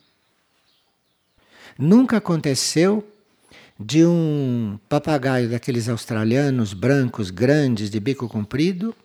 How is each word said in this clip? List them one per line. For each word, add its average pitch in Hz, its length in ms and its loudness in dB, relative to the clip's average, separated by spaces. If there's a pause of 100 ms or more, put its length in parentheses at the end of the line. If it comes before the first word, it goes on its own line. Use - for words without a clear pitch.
(1800)
Nunca 226 380 4
aconteceu 175 920 0 (720)
de 131 260 2
um 139 760 0 (100)
papagaio 135 640 0
daqueles 120 400 -4
australianos 117 840 0
brancos, 117 580 0
grandes, 120 600 2
de 107 100 -4
bico 123 280 -4
comprido, 175 680 -4 (100)